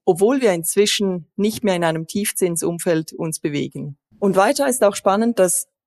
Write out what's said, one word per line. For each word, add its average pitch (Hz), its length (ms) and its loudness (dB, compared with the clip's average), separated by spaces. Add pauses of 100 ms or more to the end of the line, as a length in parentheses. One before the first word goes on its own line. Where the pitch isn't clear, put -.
obwohl 208 380 2
wir 214 100 4
inzwischen 185 840 0
nicht 208 300 -2
mehr 190 100 2
in 170 100 0
einem 160 220 -2
Tiefzinsumfeld 170 1080 -2
uns 165 260 -6
bewegen. 147 560 -6 (220)
Und 196 180 0
weiter 277 320 2
ist 247 160 0
auch 196 100 4
spannend, 220 440 0
dass 180 300 0 (180)